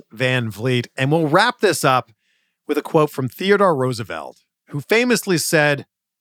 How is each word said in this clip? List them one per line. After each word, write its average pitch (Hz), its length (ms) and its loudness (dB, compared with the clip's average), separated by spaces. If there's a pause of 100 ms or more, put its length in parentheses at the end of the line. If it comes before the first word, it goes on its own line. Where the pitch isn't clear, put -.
(120)
Van 123 400 -2
Vliet. 120 440 -2
And 135 160 -2
we'll 160 160 2
wrap 196 340 2
this 180 220 2
up 127 280 2 (560)
with 147 100 -2
a 147 60 -2
quote 151 260 0
from 131 180 -6
Theodore 190 480 0
Roosevelt, 107 680 -6 (240)
who 147 140 -10
famously 220 580 0
said, 147 460 0 (360)